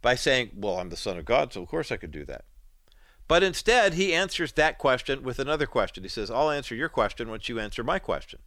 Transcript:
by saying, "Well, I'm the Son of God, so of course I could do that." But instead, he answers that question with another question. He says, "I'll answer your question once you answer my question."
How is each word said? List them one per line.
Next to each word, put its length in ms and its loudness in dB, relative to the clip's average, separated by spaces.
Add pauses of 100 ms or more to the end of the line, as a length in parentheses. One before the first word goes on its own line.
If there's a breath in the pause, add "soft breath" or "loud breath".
by 140 4
saying, 400 2
"Well, 240 -2
I'm 100 -6
the 80 -8
Son 200 -4
of 80 -10
God, 280 2
so 80 -8
of 80 -12
course 220 -4
I 60 -4
could 140 -12
do 140 -10
that." 200 -14 (840 soft breath)
But 140 6
instead, 520 4
he 200 2
answers 400 0
that 240 2
question 460 0
with 160 -4
another 260 0
question. 380 -2
He 60 -10
says, 200 -6
"I'll 220 2
answer 240 -4
your 140 -4
question 400 0
once 200 -8
you 100 -4
answer 240 -6
my 160 0
question." 480 -6